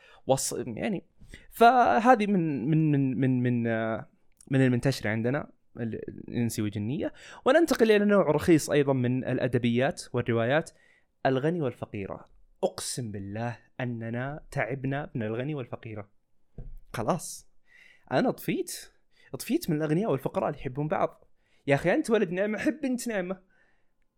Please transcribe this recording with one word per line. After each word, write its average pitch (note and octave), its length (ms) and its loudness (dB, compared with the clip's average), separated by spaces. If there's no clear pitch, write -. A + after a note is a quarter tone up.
وص-، - 400 -2
يعني. E3 380 -4
فهذه A#3 760 6
من، D#3+ 440 0
من، D#3 200 4
من، C3+ 300 2
من، C3 220 2
من، B2 240 2
آه، A2+ 420 -2
من C3+ 140 4
المنتشرة B2 460 0
عندنا، A#2 400 -2
ال-، A2 320 -8
الإنسي A#2 340 -2
والجنية. G#2+ 500 -4
وننتقل C4 460 4
إلى G#3 140 6
نوع G3 260 4
رخيص D3+ 400 4
أيضا C#3 220 2
من B2+ 320 0
الأدبيات B2 800 0
والروايات، A#2+ 580 0
الغني C#3+ 340 2
والفقيرة. - 680 -8
أقسم C3 460 -4
بالله G#2 480 -8
أننا B2 720 -6
تعبنا C3+ 640 -4
من B2 80 -4
الغني A#2+ 320 -4
والفقيرة. A2 560 -12
خلاص. - 560 -6
أنا G3+ 180 2
طفيت. - 640 -6
طفيت A3+ 380 -4
من D3+ 60 0
الأغنياء D#3 340 0
والفقراء D3 380 -2
اللي D3 120 -8
يحبون C#3+ 280 -6
بعض. - 360 -2
يا C#3 80 4
أخي E3+ 200 2
أنت D4+ 160 -2
ولد G#3 200 2
نعمة، G3+ 280 -2
حب D4 220 -2
بنت B3+ 280 -4
نعمة. F#3 320 -4